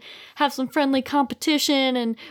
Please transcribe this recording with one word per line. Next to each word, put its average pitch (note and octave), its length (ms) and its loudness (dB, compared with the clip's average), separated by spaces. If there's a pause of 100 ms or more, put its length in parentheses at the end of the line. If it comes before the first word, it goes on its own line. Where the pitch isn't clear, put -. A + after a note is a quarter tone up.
(360)
have C#4+ 160 0
some C4 160 -4
friendly C4+ 340 2
competition C#4 920 0
and A#3 180 -2 (160)